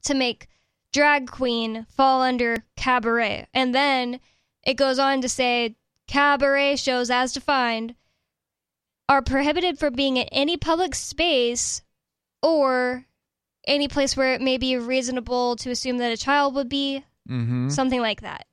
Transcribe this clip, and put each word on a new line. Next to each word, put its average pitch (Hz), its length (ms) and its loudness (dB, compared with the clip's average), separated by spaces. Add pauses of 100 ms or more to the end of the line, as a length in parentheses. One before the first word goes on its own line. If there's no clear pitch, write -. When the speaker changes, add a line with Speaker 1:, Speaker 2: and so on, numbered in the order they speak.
Speaker 1:
to 285 100 0
make 254 340 -2 (460)
drag 285 360 2
queen 226 600 -4
fall 262 320 4
under 240 420 0 (120)
cabaret? 233 760 0
And 254 220 0
then 262 440 0 (440)
it 262 160 0
goes 262 200 2
on 269 220 2
to 254 80 -4
say, 240 480 0 (320)
"Cabaret 277 680 2
shows 247 340 -2
as 247 240 0
defined 240 600 -2 (1120)
are 277 140 6
prohibited 294 560 0
from 294 160 0
being 269 220 0
in 247 160 0
any 294 240 0
public 330 380 -2
space 254 880 -2 (600)
or 254 600 2 (640)
any 285 220 0
place 277 280 0
where 262 180 2
it 240 60 -4
may 262 180 0
be 254 180 0
reasonable 247 800 -2
to 247 140 -8
assume 247 280 -4
that 240 140 -2
a 226 40 -4
child 277 380 0
would 269 140 -2
be," 277 360 -4 (240)
Speaker 2:
Mm-hmm. 123 420 -2
Speaker 1:
something 254 300 0
like 220 220 -2
that. - 300 -12